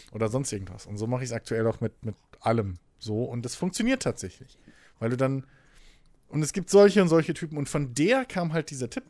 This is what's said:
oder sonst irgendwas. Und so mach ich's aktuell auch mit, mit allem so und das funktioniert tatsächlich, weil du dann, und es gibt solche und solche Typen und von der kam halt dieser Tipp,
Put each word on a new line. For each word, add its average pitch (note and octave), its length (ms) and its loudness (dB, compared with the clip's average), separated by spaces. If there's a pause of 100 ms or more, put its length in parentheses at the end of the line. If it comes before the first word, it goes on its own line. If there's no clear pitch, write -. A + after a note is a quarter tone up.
(120)
oder A2 160 -2
sonst C3 240 -4
irgendwas. F#2 340 -10
Und G2+ 100 -10
so A2 100 -4
mach B2+ 140 -2
ich's B2 120 -8
aktuell A2+ 340 -2
auch A2 140 0
mit, - 240 -6
mit A2 120 -8 (240)
allem G#2+ 380 0 (200)
so G#2+ 260 -4
und A#2+ 200 -6
das - 100 -8
funktioniert C3+ 480 -2
tatsächlich, - 560 -8 (400)
weil A#2 120 -2
du B2 60 0
dann, C3+ 300 0 (800)
und D3+ 140 0
es C#3+ 100 -2
gibt - 180 -6
solche G3+ 300 8
und F3+ 80 6
solche D#3+ 260 4
Typen D#3 240 -8
und C#3 100 -4
von C#3+ 260 -4
der A#3 300 2
kam F3 280 -4
halt D#3+ 180 -4
dieser B2+ 200 -6
Tipp, - 200 -10